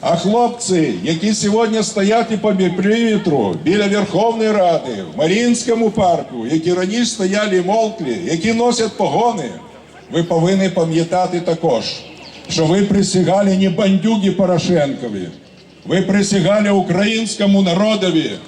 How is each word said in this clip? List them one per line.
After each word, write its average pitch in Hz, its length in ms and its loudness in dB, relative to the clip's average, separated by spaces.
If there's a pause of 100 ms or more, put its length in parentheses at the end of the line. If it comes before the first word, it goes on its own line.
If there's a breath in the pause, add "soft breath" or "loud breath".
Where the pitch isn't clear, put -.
А 156 140 0
хлопці, 185 760 0 (100)
які 165 300 -2
сьогодні 214 500 0
стоять 214 500 0
і 214 40 -2
по 214 180 0
периметру, 185 1080 0
біля 196 240 2
Верховної 214 640 0
Ради, 175 400 0 (220)
в - 40 -10
Маріїнському 226 720 2
парку, 165 640 -2
які 160 220 0
раніше 196 320 0
стояли 202 520 -2
і 180 40 2
мовкли, 190 640 -2
які 165 280 0
носять 233 440 0
погони, 202 460 0 (680)
ви 165 120 0
повинні 180 460 0
пам'ятати 165 720 0
також, 165 440 -2 (680)
що 160 160 0
ви 180 160 2
присягали 190 760 2
не 190 120 2
бандюгі 196 640 2
Порошенкові, 143 960 0 (580)
ви 180 160 0
присягали 196 680 2
українському 202 920 0
народові 180 680 0 (160)